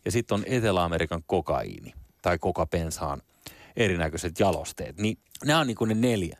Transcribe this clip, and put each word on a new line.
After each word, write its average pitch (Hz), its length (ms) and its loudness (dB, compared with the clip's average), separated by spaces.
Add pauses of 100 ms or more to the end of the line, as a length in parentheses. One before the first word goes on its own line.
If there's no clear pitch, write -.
ja 104 60 0
sit 113 200 0
on 104 140 2
Etelä-Amerikan 87 840 0
kokaiini 69 680 -2 (280)
tai 87 160 2
kokapensaan 82 840 -2 (540)
erinäköiset 85 640 0
jalosteet. 87 580 0
Niin 107 200 0 (280)
nämä 151 140 4
on 147 80 2
niinku 113 180 -2
ne 110 80 2
neljä. 113 460 2